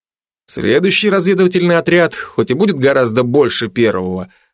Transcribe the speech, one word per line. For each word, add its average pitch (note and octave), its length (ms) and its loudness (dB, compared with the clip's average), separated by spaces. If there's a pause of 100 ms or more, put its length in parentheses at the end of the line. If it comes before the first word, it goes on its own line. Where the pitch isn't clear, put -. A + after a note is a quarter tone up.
(460)
Следующий F3 640 0
разведывательный F3+ 680 0
отряд, E3+ 360 0
хоть - 380 -4
и B2+ 40 -2
будет F#3 220 0
гораздо B2+ 460 2
больше B2 460 0
первого, F#2 640 -2 (220)